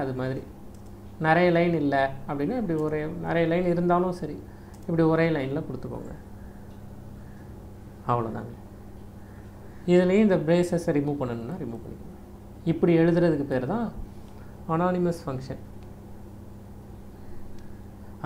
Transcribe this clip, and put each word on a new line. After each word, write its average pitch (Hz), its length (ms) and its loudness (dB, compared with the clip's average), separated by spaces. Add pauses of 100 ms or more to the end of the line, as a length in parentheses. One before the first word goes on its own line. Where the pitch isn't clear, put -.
அது 131 100 -2
மாதிரி. 131 280 -2 (840)
நிறைய 175 240 8
line 170 320 6
இல்ல 143 120 4 (340)
அப்படின்னா 147 340 0
இப்படி 165 240 0
ஒரே, 151 160 -2 (240)
நிறைய 165 260 4
line 180 220 4
இருந்தாலும் 175 460 4
சரி, 151 180 -6 (480)
இப்படி 165 160 4 (100)
ஒரே 160 240 6
லைன்ல 139 320 0
கொடுத்துக்கோங்க. 123 440 -8 (2000)
அவ்வளவுதாங்க. 113 440 0 (1300)
இதுலயும் 180 420 8
இந்த 185 80 8
பிரேசஸை 170 640 4
remove 143 240 0
பண்ணணும்னா 120 420 -4
remove 113 200 -8
பண்ணிக்கோங்க. - 340 -12 (460)
இப்படி 165 340 6
எழுதுறதுக்கு 165 560 6
பேர் 123 200 0
தான் 233 120 -2 (800)
anonymous 175 560 2
function. 135 380 -6 (2750)